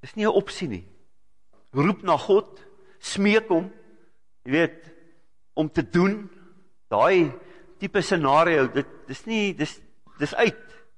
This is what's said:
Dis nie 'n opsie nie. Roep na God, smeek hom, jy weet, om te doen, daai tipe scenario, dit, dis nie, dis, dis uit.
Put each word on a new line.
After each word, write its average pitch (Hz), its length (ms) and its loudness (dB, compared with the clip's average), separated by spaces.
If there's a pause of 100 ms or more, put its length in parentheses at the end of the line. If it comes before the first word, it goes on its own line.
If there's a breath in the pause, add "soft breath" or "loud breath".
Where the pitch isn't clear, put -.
Dis - 140 -18
nie 214 100 -2
'n 220 80 2
opsie 196 340 -2
nie. 95 200 -10 (840)
Roep 175 300 -2
na 170 140 0
God, - 480 0 (340 soft breath)
smeek 208 480 0
hom, 185 240 -2 (760)
jy 127 60 -6
weet, 165 400 -2 (640)
om 156 160 -2
te 160 140 -2
doen, 196 460 -2 (600)
daai 156 420 4 (480 loud breath)
tipe 196 220 -2
scenario, 156 680 2
dit, 135 200 -4 (200)
dis - 180 -14
nie, 208 280 -2
dis, - 260 -8 (380)
dis 147 180 -4
uit. - 300 0 (320)